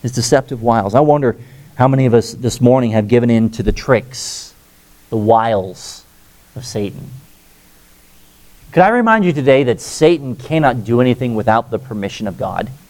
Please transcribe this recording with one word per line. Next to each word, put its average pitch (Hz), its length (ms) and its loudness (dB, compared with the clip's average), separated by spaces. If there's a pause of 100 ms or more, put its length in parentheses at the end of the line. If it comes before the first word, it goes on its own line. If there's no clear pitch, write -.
His 120 100 -6
deceptive 131 500 -2
wiles. 113 320 0
I 131 60 6
wonder 147 380 2 (380)
how 127 120 4
many 135 160 2
of 120 80 2
us 113 220 2
this 120 260 -6
morning 123 300 4
have 107 180 0
given 120 220 2
in 113 200 2
to 104 120 -10
the 104 100 -2
tricks, - 800 -4 (540)
the 117 80 -6
wiles 110 880 -2 (500)
of 127 120 -14
Satan. - 440 -8 (1600)
Could 170 120 2
I 190 60 6
remind 226 360 2
you 175 80 2
today 139 320 2
that 120 160 -2
Satan 151 560 0
cannot 127 480 -2
do 117 160 0
anything 123 340 0
without 127 360 0
the - 80 -6
permission 107 480 -8
of 92 120 -8
God? 95 320 -8 (200)